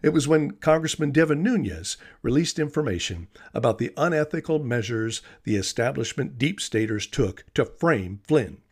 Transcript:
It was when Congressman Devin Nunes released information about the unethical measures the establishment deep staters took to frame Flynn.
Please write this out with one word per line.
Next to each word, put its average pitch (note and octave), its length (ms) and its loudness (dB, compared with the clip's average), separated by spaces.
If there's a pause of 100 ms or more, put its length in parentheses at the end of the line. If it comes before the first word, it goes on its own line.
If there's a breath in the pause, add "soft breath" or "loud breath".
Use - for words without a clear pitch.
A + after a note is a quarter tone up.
It D3+ 120 2
was C#3+ 140 2
when D#3 240 4
Congressman D#3 600 0
Devin D3+ 320 4
Nunes A2 540 -2 (240 loud breath)
released D3+ 380 0
information G#2+ 680 -2 (260 loud breath)
about A2+ 240 2
the A#2 200 -2
unethical D#3 640 0
measures A2+ 640 -2 (220 loud breath)
the G#2+ 140 0
establishment B2 800 -2
deep A2+ 240 -2
staters A2 460 -2
took - 360 -2 (120)
to C3 100 2
frame G2+ 600 -2
Flynn. B2 340 0 (120)